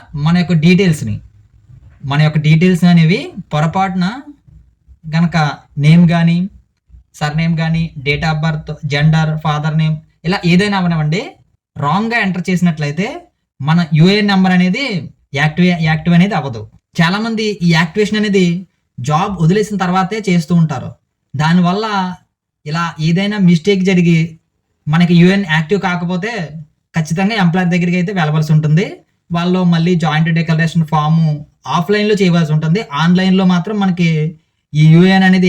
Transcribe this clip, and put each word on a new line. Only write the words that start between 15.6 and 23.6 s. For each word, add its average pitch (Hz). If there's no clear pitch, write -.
యాక్టివ్ 160
అనేది 202
అవ్వదు. 120
చాలామంది 214
ఈ 170
యాక్టివేషన్ 208
అనేది 196
జాబ్ 151
వదిలేసిన 208
తర్వాతే 185
చేస్తూ 175
ఉంటారు. 139
దానివల్ల 175
ఇలా 160
ఏదైనా 196
మిస్టేక్ 185